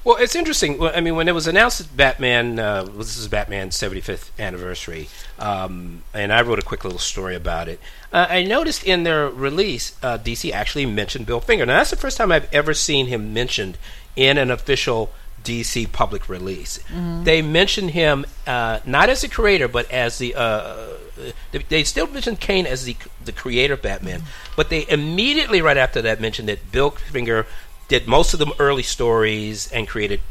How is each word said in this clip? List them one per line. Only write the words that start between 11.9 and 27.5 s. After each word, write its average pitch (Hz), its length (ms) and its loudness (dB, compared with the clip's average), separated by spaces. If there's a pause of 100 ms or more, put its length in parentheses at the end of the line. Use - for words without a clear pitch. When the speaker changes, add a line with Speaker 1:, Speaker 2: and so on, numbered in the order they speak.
Speaker 1:
first 269 180 -2
time 202 160 2
I've 156 220 4
ever 151 200 4
seen 139 340 2
him 107 260 -4
mentioned 107 440 -2 (380)
in 135 220 6
an 127 120 2
official 120 640 0 (320)
D 117 200 -4
C 117 220 -2
public 101 440 -2
release. 92 580 -8
Speaker 2:
Mm-hmm. 170 380 -4
Speaker 1:
They 160 160 6
mentioned 170 500 2
him, 147 340 2 (220)
uh, 117 380 0
not 147 240 6
as 262 120 2
the 277 60 -2
creator, 202 400 4
but 120 240 -2
as 120 260 0
the, 120 160 -4
uh, 110 440 -2 (720)
they, 147 80 -4
they 151 240 2
still 294 240 0
mentioned 247 320 -4
Kane 190 260 2
as 131 200 -4
the, 120 100 -6 (280)
the 113 100 -8
creator 131 400 2
of - 80 -4
Batman, 92 400 -4
Speaker 2:
Mm-hmm. - 340 -12
Speaker 1:
but 156 140 0
they 156 180 -2
immediately, 190 760 2
right 147 160 4
after 127 260 2
that, 110 180 0
mentioned 110 260 -4
that 101 240 -6
Bill 139 200 2
Finger 117 540 -2 (420)